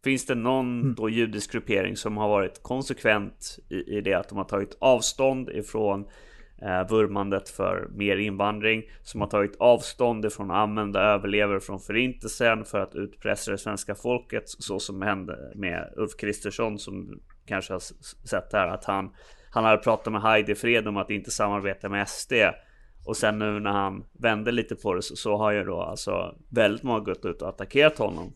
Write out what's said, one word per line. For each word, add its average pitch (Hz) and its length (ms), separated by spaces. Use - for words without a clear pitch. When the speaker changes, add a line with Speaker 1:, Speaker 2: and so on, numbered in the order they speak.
Speaker 1:
Finns 135 220
det 131 100
någon 123 460
Speaker 2:
Mm. 127 140
Speaker 1:
då 110 140
judisk 110 420
gruppering 98 440
som 104 220
har 104 120
varit 98 340
konsekvent 120 960
i, 95 280
i 101 40
det 98 120
att 90 160
de 101 80
har 95 80
tagit 98 340
avstånd 131 680
ifrån, 104 560
eh, 92 280
vurmandet 98 600
för 92 420
mer 101 260
invandring, 107 680
som - 180
har 101 60
tagit 101 320
avstånd 117 680
ifrån 101 260
att 92 60
använda 104 440
överlevare 101 580
från 98 200
förintelsen 113 840
för 104 140
att - 160
utpressa 104 560
det 98 60
svenska 104 380
folket, 120 500
så - 340
som 95 220
hände 90 540
med 87 400
Ulf - 220
Kristersson, 104 640
som 95 400
kanske 95 280
har 90 60
s-, - 200
s-, - 300
sett - 240
här, 95 140
att - 180
han, 98 300
han 113 120
hade 110 140
pratat 110 360
med 104 80
Heidi 110 340
Fred 117 320
om 104 100
att 95 120
inte 104 220
samarbeta 101 580
med 101 120
S - 280
D, 107 220
och 110 120
sen 107 220
nu 107 200
när 104 120
han 98 340
vände 110 320
lite 113 240
på 101 180
det 90 80
så, - 140
så 104 220
har 107 140
ju 104 120
då 90 180
alltså 90 540
väldigt 110 320
många 117 160
gått 98 260
ut 85 160
och 87 80
attackerat 143 480
honom. 90 380